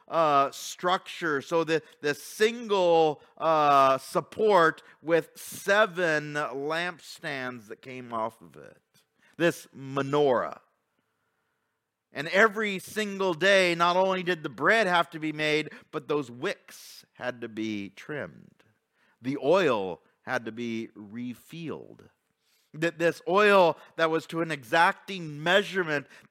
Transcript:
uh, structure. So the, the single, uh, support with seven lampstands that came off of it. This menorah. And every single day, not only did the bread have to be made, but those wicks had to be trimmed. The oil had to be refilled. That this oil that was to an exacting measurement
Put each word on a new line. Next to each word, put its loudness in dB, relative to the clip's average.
uh, 2
structure. -4
So 0
the, 0
the -2
single, 0
uh, 4
support 2
with 0
seven 0
lampstands -8
that -16
came -14
off -4
of -20
it. -20
This 0
menorah. 0
And -10
every 2
single -4
day, 4
not 2
only 0
did -4
the -8
bread 2
have 0
to -14
be -6
made, -2
but -10
those -4
wicks -12
had -10
to -10
be -8
trimmed. -14
The -6
oil 0
had -6
to -10
be -8
refilled. -14
That -2
this 0
oil 6
that 2
was -2
to -6
an -4
exacting 0
measurement 0